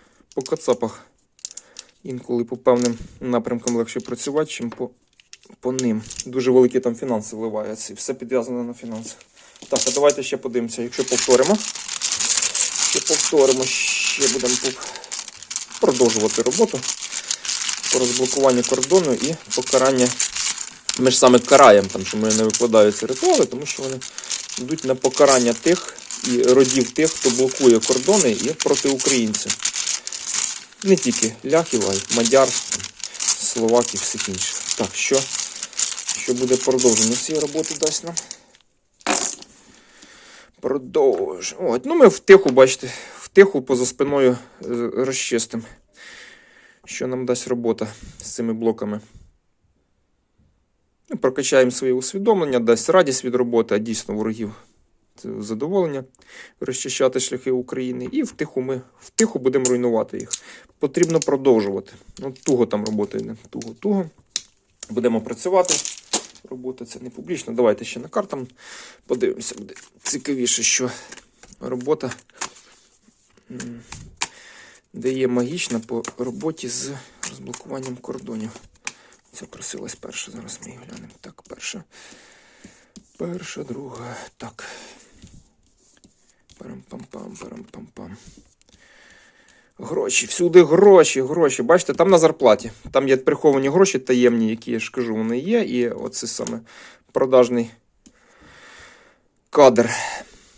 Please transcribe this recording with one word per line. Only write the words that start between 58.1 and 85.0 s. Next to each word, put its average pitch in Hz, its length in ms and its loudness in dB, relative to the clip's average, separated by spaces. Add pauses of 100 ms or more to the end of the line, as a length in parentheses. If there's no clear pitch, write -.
І 285 120 -2
втиху - 380 -6
ми, 127 200 -4 (180)
втиху - 400 -2
будемо 131 260 0
руйнувати 123 520 0
їх. 135 120 -12 (500)
Потрібно 160 400 0
продовжувати. 113 720 0 (260)
Ну, 135 120 -10
туго 123 340 0
там 104 200 -4
робота 107 320 -4
йде, 113 180 -10 (140)
туго, 113 300 -12
туго. 196 300 -2 (800)
Будемо 113 320 0
працювати. 180 520 0 (760)
Робота 127 360 -10
ця - 160 -18
не 123 80 -14
публічна. 143 440 -10
Давайте 113 320 2
ще - 140 -12
на 127 80 -14
картам 151 400 -6 (580)
подивимося. - 500 -4
Буде - 180 -18 (300)
цікавіше, 131 600 -2
що 123 280 0 (680)
робота, 127 520 -4 (1400)
м, 120 300 -14 (1120)
де 123 180 -4
є 131 160 -2
магічна 123 520 -2
по 117 240 -8 (140)
роботі 127 520 -8
з 123 220 -8 (380)
розблокуванням 131 680 -14
кордонів. 120 540 -12 (840)
Ця - 120 -18
просилась - 500 -14
перша, - 360 -14
зараз - 300 -16
ми - 60 -18
її - 200 -20
глянемо. - 340 -20
Так, - 200 -20
перша. - 420 -14 (1300)
Перша, 175 460 -10
друга, 123 520 -14 (220)
так. - 260 -18 (1900)